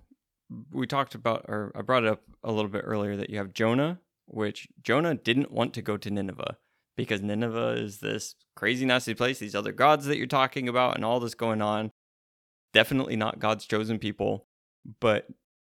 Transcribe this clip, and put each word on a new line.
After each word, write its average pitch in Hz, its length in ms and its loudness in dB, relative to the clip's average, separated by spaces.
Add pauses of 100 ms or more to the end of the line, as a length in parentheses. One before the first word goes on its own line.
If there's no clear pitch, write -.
(720)
we 131 160 -4
talked 139 280 -2
about, 117 340 -2
or 104 260 -4
I 104 80 -6
brought 123 220 4
it 110 60 4
up 104 120 0 (200)
a 113 100 -2
little 107 180 2
bit 101 160 -4
earlier, 104 300 -2
that 101 140 -4
you 104 80 -6
have 98 160 -6
Jonah, 139 460 2 (260)
which 107 420 -6 (140)
Jonah 151 320 2
didn't 123 360 2
want 113 240 0
to 113 80 -6
go 104 140 0
to 101 140 -8
Nineveh 98 460 -4 (400)
because 113 260 -2
Nineveh 113 500 0
is 110 260 -4
this 107 380 -6 (180)
crazy, 123 320 0
nasty 123 280 2
place, 127 260 0
these 101 160 -6
other 104 160 -2
gods 139 340 4
that 143 100 0
you're 113 120 -2
talking 131 400 0
about 123 260 2
and 107 100 -2
all 120 140 2
this 117 160 -4
going 110 260 0
on. 107 300 0 (840)
Definitely 117 440 4
not 110 220 -2
God's 107 280 0
chosen 110 320 0
people, 104 480 -4 (540)
but 107 280 4 (440)